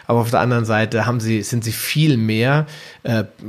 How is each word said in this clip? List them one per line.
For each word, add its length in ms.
aber 140
auf 100
der 100
anderen 240
Seite 400
haben 160
sie, 220
sind 200
sie 100
viel 440
mehr, 480
äh, 220